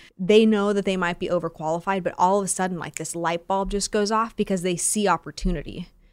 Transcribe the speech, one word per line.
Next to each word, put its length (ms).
they 260
know 300
that 100
they 140
might 200
be 100
overqualified, 720
but 160
all 200
of 60
a 40
sudden, 300
like, 180
this 200
light 300
bulb 240
just 200
goes 220
off 240
because 240
they 160
see 320
opportunity. 800